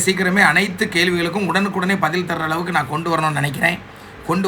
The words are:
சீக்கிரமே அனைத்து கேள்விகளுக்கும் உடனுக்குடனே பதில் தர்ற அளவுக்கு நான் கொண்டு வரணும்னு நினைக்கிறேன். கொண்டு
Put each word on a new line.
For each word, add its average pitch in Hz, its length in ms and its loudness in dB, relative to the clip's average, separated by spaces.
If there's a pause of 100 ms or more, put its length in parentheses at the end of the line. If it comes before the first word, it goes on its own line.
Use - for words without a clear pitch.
சீக்கிரமே 190 440 2
அனைத்து 180 340 0 (120)
கேள்விகளுக்கும் 175 540 0
உடனுக்குடனே 190 460 0 (100)
பதில் 170 240 0
தர்ற 160 180 -4
அளவுக்கு 170 300 -2
நான் 147 160 -2
கொண்டு 165 180 -2
வரணும்னு 156 280 0
நினைக்கிறேன். 165 380 0 (520)
கொண்டு 185 180 2